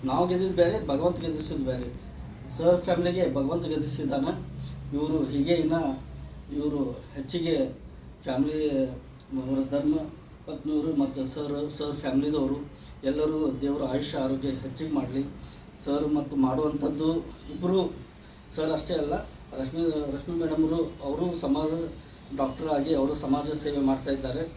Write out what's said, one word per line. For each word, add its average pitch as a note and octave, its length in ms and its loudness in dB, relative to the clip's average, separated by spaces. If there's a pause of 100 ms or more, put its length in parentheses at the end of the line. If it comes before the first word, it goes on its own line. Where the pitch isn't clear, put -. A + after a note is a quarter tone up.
ನಾವು E3 200 4
ಗೆದ್ದಿದ್ದು F3+ 280 2
ಬೇರೆ, F3 320 6
ಭಗವಂತ E3 320 2
ಗೆದ್ದಿಸಿದ್ದು D3+ 460 -2
ಬೇರೆ. B2 220 -2 (720)
ಸರ್ F3 240 6
ಫ್ಯಾಮಿಲಿಗೆ F3 520 2
ಭಗವಂತ D#3+ 320 0
ಗೆದ್ದಿಸಿದ್ದಾನೆ. C#3+ 680 0 (640)
ಇವರು D3+ 300 2
ಹೀಗೆ C#3+ 300 2
ಇನ್ನ D#3+ 200 4 (840)
ಇವರು C#3+ 480 -2 (100)
ಹೆಚ್ಚಿಗೆ D#3+ 420 0 (680)
ಫ್ಯಾಮಿಲಿ, D3+ 460 2 (680)
ಅವರ C3+ 340 0
ಧರ್ಮ D3+ 260 4 (500)
ಪತ್ನಿಯವರು D3+ 500 0
ಮತ್ತು C3+ 300 2
ಸರ್, D3 520 -2
ಸರ್ D3 180 -2
ಫ್ಯಾಮಿಲಿದವರು C#3 600 2 (460)
ಎಲ್ಲರೂ D3+ 580 2
ದೇವರ C#3 220 0
ಆಯುಷ್ಯ C#3 340 -2
ಆರೋಗ್ಯ C3+ 320 0
ಹೆಚ್ಚಿಗೆ C3+ 420 -4
ಮಾಡಲಿ. C3+ 320 0 (640)
ಸರ್ D3 280 2
ಮತ್ತು C#3+ 220 0
ಮಾಡುವಂಥದ್ದು C#3+ 800 2 (340)
ಇಬ್ಬರು F3+ 460 2 (600)
ಸರ್ D#3 160 0
ಅಷ್ಟೇ D#3+ 220 0
ಅಲ್ಲ, D3+ 200 0 (400)
ರಶ್ಮಿ, C3+ 300 -2 (300)
ರಶ್ಮಿ E3+ 220 -4
ಮೇಡಮ್ರು D#3+ 580 2 (100)
ಅವರು E3 360 0
ಸಮಾಜ D3+ 320 2 (680)
ಡಾಕ್ಟರ್ C#3 320 -2
ಆಗಿ D3 240 2
ಅವರು C#3+ 220 4
ಸಮಾಜ D3 360 0
ಸೇವೆ D3 260 -2
ಮಾಡ್ತಾ C3+ 340 2
ಇದ್ದಾರೆ. C3 320 -2 (140)